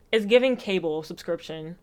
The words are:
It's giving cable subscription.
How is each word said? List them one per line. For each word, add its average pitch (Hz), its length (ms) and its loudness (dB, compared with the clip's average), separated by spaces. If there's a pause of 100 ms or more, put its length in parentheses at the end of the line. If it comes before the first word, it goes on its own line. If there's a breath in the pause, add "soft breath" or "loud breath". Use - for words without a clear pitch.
(120)
It's 214 140 2
giving 247 320 6
cable 160 460 -2
subscription. 165 800 -8